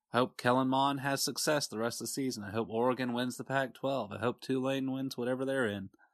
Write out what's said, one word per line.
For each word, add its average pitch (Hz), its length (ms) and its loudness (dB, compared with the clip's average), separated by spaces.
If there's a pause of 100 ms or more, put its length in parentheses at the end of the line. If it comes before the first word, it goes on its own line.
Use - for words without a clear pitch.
(120)
I 120 60 4
hope 123 200 2
Kellen 127 300 4
Mond 135 320 4
has 139 240 0
success 147 420 0
the 107 120 -8
rest 117 220 -2
of 117 60 -6
the - 60 -6
season. 123 320 -4
I 98 60 -6
hope 110 200 -2
Oregon 123 420 2
wins 120 240 -2
the - 80 -10
Pac-twelve. 131 680 -2
I 101 60 -8
hope 113 220 0
Tulane 135 520 -2
wins 135 260 -4
whatever 127 260 0
they're 135 220 2
in. 101 240 -4 (240)